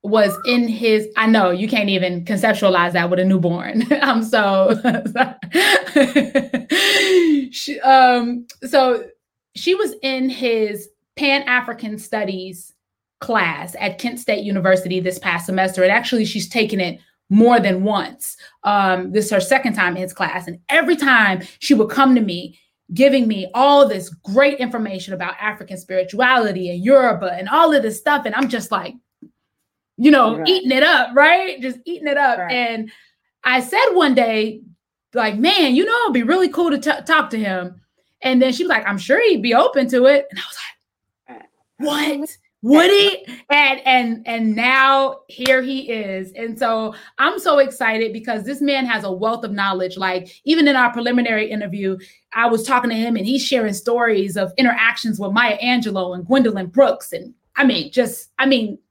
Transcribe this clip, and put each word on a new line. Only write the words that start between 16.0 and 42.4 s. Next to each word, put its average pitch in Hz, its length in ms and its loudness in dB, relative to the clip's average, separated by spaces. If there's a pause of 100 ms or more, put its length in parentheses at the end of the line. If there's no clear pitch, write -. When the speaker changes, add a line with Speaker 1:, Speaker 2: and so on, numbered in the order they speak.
Speaker 1:
she's 190 220 -6
taken 220 320 -2
it 175 200 -6 (300)
more 233 280 6
than 190 260 0
once. - 520 -4 (280)
Um, 185 480 0
this 208 140 0
is - 40 -6
her 202 100 2
second 254 320 0
time 180 240 -2
in 185 60 -6
his 185 100 -10
class. 175 340 -6
And 175 120 -14 (100)
every 330 280 2
time 220 440 2 (200)
she - 120 2
would 214 160 4
come 269 260 4
to 240 60 4
me, 180 380 -6 (340)
giving 262 340 4
me 190 280 -4
all 277 340 6
this 190 220 -6
great 277 480 0
information 196 560 -8
about 180 260 -8
African 208 380 -10
spirituality 196 880 -2
and 175 160 -8
Yoruba 226 480 4
and 190 160 -10
all 320 240 4
of 185 100 2
this 220 160 -6
stuff. 294 280 0
And 214 80 -6
I'm 254 160 -2
just 233 200 -6
like, 190 240 -6 (1000)
you 262 140 6
know, 240 260 4
Speaker 2:
Right. 160 120 -4
Speaker 1:
eating 370 240 0
it 262 100 4
up, 285 320 2
right? 330 480 4
Just 254 240 -8
eating 330 220 -8
it 285 100 0
up. 254 200 2
Speaker 2:
Right. - 140 -6
Speaker 1:
And 226 380 -4 (540)
I 254 160 2
said 427 320 0
one 311 220 2
day, 220 460 0 (540)
like, 214 240 -2
"Man, 302 380 2
you 359 80 4
know, 466 180 0
it'd 339 120 -2
be 240 100 0
really 359 240 2
cool 339 220 -2
to 285 80 -2
t-, 302 120 -4 (160)
talk 311 240 0
to 220 80 -6
him." 185 420 -6 (400)
And 254 220 2
then 262 100 2
she 247 120 -4
was 359 60 -2
like, 226 180 0
"I'm 202 100 -4
sure 285 240 2
he'd 370 200 2
be 226 120 0
open 269 360 2
to 254 160 4
it." 277 240 4
And 196 100 -12
I - 20 -10
was - 160 -16
like, - 840 -20 (360)
Speaker 2:
Right. 294 400 -2
Speaker 1:
"What? 311 180 -10 (260)